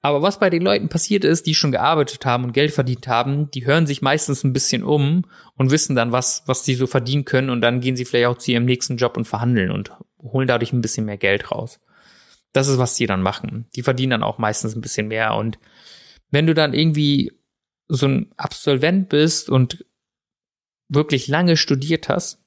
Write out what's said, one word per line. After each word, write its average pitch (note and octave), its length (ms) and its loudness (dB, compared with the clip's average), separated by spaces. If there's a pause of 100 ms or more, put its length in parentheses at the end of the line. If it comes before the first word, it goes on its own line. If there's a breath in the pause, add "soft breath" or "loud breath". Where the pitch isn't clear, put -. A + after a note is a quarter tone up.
Aber C#3+ 220 0
was G3+ 160 0
bei G3 100 2
den E3+ 140 0
Leuten G3 260 0
passiert G3 360 -2
ist, D#3+ 220 2
die D#3 80 0
schon C#3+ 180 0
gearbeitet C#3 520 0
haben B2 200 0
und B2 80 -6
Geld D3 200 2
verdient B2+ 340 -2
haben, C3+ 440 0
die B2 160 -8
hören D#3 200 4
sich C#3+ 140 -4
meistens C#3 440 0
ein C3 100 2
bisschen C3 280 -2
um D3 440 2 (280 loud breath)
und C3 160 2
wissen D3 240 2
dann, A#2 160 2
was, B2+ 360 -2
was B2+ 180 -2
sie C3 100 0
so B2+ 120 0
verdienen C#3 400 -2
können, C3 240 0
und A#2+ 100 -2
dann A#2+ 200 2
gehen B2+ 160 -2
sie B2 100 -6
vielleicht A#2+ 200 2
auch A#2+ 120 0
zu - 120 -6
ihrem A#2+ 140 2
nächsten B2 320 0
Job A#2+ 220 0
und A2+ 80 -4
verhandeln A2 440 0
und G2+ 220 -6 (300)
holen B2+ 260 -2
dadurch A#2+ 240 0
ein B2 80 0
bisschen A2+ 240 -4
mehr G#2 140 -8
Geld G2 340 0
raus. A#2 280 -10 (720 soft breath)
Das C3+ 140 2
ist, C3+ 120 2
was B2+ 160 0
die A#2+ 120 -2
dann F#2+ 160 0
machen. A2 440 -4 (100)
Die B2 60 -10
verdienen C3 280 0
dann A2+ 120 0
auch G#2 160 -4
meistens G#2+ 360 -4
ein G#2+ 60 -8
bisschen - 280 -6
mehr. A2 260 -2
Und A2 240 -4 (720 loud breath)
wenn D3 160 2
du D#3+ 80 4
dann D3+ 200 0
irgendwie D3 580 2 (560)
so C#3 180 0
ein C3 300 0
Absolvent D#3+ 720 0
bist D3+ 420 2
und C3 340 2 (1040)
wirklich D3 400 0
lange E3 280 4
studiert D3 520 -2
hast - 380 -2